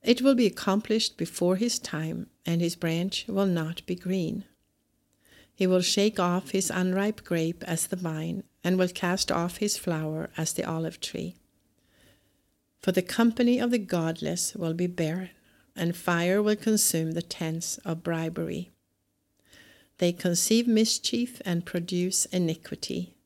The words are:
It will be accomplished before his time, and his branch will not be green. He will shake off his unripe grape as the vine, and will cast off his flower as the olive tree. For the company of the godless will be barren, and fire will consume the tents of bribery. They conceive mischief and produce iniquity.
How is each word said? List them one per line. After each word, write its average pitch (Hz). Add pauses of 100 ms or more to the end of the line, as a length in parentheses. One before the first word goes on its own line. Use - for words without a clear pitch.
It 240
will 269
be 240
accomplished 214
before 175
his 233
time, 160 (160)
and 170
his 170
branch 170
will 202
not 170
be 175
green. 180 (1080)
He 190
will 185
shake 202
off 180
his 190
unripe 185
grape 165
as 165
the 196
vine, 165 (180)
and 185
will 180
cast 180
off 175
his 208
flower 156
as 160
the -
olive 165
tree. - (1400)
For 185
the 180
company 240
of 240
the 240
godless 165
will 165
be 175
barren, 180 (440)
and 170
fire 180
will 208
consume 170
the 165
tents -
of 170
bribery. 165 (1300)
They 175
conceive 185
mischief 226
and 170
produce 180
iniquity. -